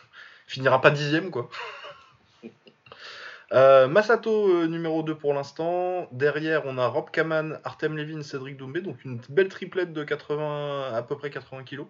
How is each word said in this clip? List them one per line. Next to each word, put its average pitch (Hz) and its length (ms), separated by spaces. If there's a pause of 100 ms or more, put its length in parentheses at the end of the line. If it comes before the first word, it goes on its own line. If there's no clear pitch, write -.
<laughs> - 460
Finira 131 340
pas 151 100
dixième, 147 400
quoi. - 180 (960)
<laughs> - 80 (1000)
Euh, 131 360
Masato, 214 600
euh, 170 200
numéro 160 340
deux 156 140
pour 143 180
l'instant. 175 800
Derrière, 147 540
on 131 120
a 127 80
Rob 147 240
Kaman, 156 540
Artem 156 320
Levin, 151 260
Cédric 139 340
Doumbé. 135 240
Donc 170 240
une 127 240
belle 190 200
triplette 180 440
de 151 120
quatre-vingts, 147 920
à 117 80
peu 139 160
près 143 120
quatre-vingts 131 340
kilos. 139 260